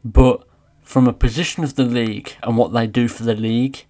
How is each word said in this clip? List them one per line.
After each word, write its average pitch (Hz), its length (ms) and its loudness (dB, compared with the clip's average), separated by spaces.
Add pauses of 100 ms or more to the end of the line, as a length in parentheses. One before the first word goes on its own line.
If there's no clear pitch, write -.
But 120 420 4 (360)
from 127 240 2
a 120 80 0
position 156 500 -2
of 135 120 -6
the 131 80 2
league 113 580 -4
and 117 160 0
what 107 160 0
they 113 120 0
do 117 220 0
for 113 140 -10
the 113 120 0
league 113 560 -2